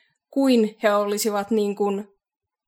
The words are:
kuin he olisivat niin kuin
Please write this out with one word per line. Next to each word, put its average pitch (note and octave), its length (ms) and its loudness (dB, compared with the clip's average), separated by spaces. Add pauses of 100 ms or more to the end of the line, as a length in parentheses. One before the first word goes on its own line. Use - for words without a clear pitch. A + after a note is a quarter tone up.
(300)
kuin B3 540 2
he G#3 100 4
olisivat G#3 580 -2
niin G#3 240 0
kuin G3+ 320 -4 (600)